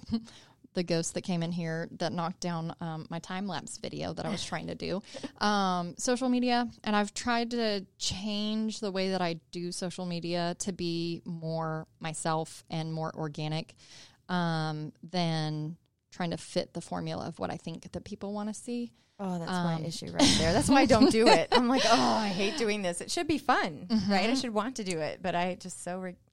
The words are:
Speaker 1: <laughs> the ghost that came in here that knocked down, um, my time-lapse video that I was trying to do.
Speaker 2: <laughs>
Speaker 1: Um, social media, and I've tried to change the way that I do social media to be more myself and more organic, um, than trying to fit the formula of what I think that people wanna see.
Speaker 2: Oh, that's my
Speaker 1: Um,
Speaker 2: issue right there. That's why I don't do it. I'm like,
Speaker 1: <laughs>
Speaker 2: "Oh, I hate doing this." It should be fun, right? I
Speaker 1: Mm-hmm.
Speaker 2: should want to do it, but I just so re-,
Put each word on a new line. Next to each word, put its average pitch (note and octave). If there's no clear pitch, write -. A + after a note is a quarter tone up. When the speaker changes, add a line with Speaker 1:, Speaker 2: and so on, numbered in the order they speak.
Speaker 1:
<laughs> -
the F#3
ghost E3+
that F3+
came F3
in E3
here E3
that E3+
knocked E3+
down, E3
um, D#3+
my E3
time-lapse F#3
video D3+
that E3+
I E3
was E3+
trying E3
to E3
do. E3+
Speaker 2:
<laughs> -
Speaker 1:
Um, F#3
social B3
media, B3
and G#3+
I've G#3
tried A#3
to A3
change G#3+
the G3+
way F#3+
that F#3
I E3+
do F3
social F3+
media F3
to G3+
be E3+
more D#3+
myself D#3+
and D#3+
more D#3+
organic, D#3
um, D#3
than D#3+
trying E3+
to F3+
fit -
the E3+
formula E3+
of E3+
what F#3
I -
think E3+
that F3
people G3+
wanna G#3
see. A#3+
Speaker 2:
Oh, F#3
that's E3
my E3+
Speaker 1:
Um, D#3+
Speaker 2:
issue E3+
right C#4
there. E3
That's A#3
why C4+
I C4
don't B3
do A3
it. -
I'm B3
like, C4
Speaker 1:
<laughs> A3
Speaker 2:
"Oh, A#3
I G#3+
hate G3
doing G#3
this." F3
It -
should E4+
be D#4
fun, B3
right? A3
I G#3
Speaker 1:
Mm-hmm. B3+
Speaker 2:
should B3+
want G#3+
to -
do F#3
it, C#3
but F3
I F3+
just -
so F3+
re-, F#3